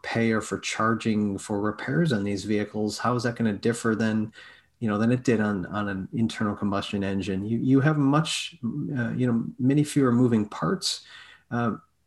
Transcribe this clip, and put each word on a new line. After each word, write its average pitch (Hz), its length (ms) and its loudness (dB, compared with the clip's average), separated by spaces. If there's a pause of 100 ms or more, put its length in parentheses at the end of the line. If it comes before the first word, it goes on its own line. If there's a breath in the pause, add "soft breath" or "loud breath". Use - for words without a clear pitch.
pay 113 280 0
or 110 100 2
for 98 180 -4
charging 110 800 0
for 101 240 -4
repairs 135 500 0
on 101 140 0
these 101 180 -4
vehicles? 104 540 -2
How 117 180 0
is 117 80 -2
that 117 120 -2
gonna 113 180 0
differ 113 420 0
than, 110 380 0 (460 loud breath)
you 117 100 -2
know, 104 80 2
than 113 140 2
it 123 120 0
did 113 160 4
on, 104 280 0
on 101 200 -4
an 95 240 -6
internal 110 440 -2
combustion 98 480 -2
engine? 98 420 -2
You, 113 140 -2
you 135 200 4
have 151 180 4
much, 147 600 0 (400)
uh, 117 140 -2
you 123 160 0
know, 117 180 0 (140)
many 139 240 4
fewer 139 280 2
moving 120 340 4
parts, - 560 -4 (500 loud breath)
uh, 117 220 -2 (340)